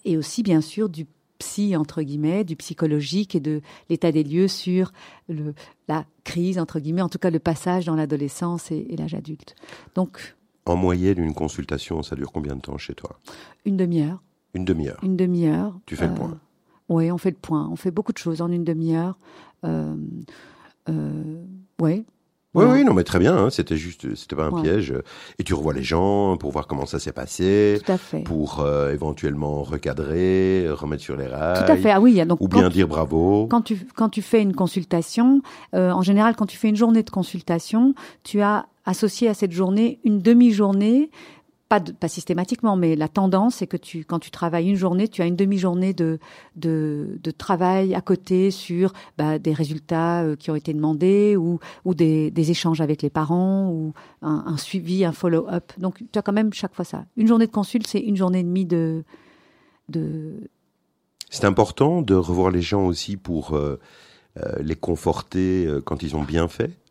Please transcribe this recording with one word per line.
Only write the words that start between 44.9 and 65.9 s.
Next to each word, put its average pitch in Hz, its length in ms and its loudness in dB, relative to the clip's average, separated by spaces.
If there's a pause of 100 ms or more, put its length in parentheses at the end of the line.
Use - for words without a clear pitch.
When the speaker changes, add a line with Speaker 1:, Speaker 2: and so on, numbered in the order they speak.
Speaker 1:
tu 185 140 -4
as - 20 2
une 175 120 0
demi-journée 190 580 0
de, 160 240 -2 (360)
de, 156 680 -4
de 160 80 -6
travail 185 640 0
à 180 80 -2
côté 185 480 2
sur, 185 420 -2 (240)
bah, 156 220 0
des 156 160 0
résultats, 160 680 -2
euh, 156 140 -2
qui - 140 -8
ont 156 40 0
été 151 200 -4
demandés 180 600 4
ou, 170 260 0 (260)
ou 185 80 2
des, 156 360 2
des 160 200 2
échanges 165 320 0
avec 151 180 0
les 147 80 0
parents 180 640 2
ou 156 240 -4 (260)
un, 151 280 -4
un 156 100 -4
suivi, 185 480 -4
un 165 60 0
follow-up. 170 640 -2
Donc, 185 340 -6
tu 214 60 -2
as - 20 0
quand 202 140 -2
même 214 180 2
chaque - 220 -8
fois 175 100 -6
ça. - 220 -10 (100)
Une 220 100 4
journée 226 200 6
de 226 60 -8
consulte, 214 340 -2
c'est - 140 -2
une 214 180 0
journée 185 220 2
et 180 40 0
demie 180 220 0
de... 160 360 0 (840)
de 156 460 -6 (960)
Speaker 2:
C'est - 160 0
important 135 560 2
de 101 120 4
revoir 90 360 4
les 90 100 2
gens 98 240 0
aussi 90 320 -2
pour, 80 400 -6
euh, 73 240 -4 (560)
euh, - 240 -8
les 78 160 -4
conforter, 92 880 -2
euh, 73 140 -2
quand 73 220 -6